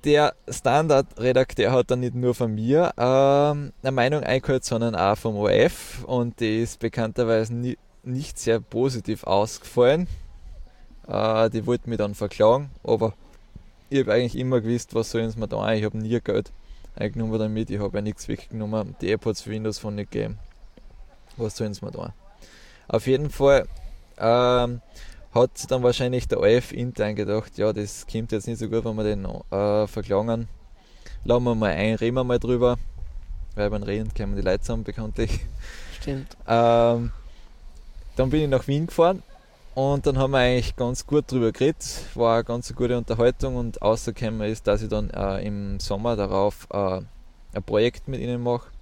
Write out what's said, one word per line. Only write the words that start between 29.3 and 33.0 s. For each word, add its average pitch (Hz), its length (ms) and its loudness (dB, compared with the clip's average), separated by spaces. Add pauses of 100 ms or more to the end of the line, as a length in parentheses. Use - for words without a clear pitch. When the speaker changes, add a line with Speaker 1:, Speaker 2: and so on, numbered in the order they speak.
Speaker 1:
verklagen. 110 600 -2 (760)
Lassen 120 200 4
wir 120 120 2
mal 107 160 2
ein, 104 240 2
reden 117 180 0
wir 131 100 0
mal 123 140 2
drüber.“ 123 400 2 (760)